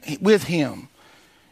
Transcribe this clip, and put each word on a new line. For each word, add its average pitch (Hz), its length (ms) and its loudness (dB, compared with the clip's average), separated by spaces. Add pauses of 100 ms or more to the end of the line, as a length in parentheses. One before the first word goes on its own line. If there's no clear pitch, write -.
(200)
with 196 240 4
him. 135 460 -4 (600)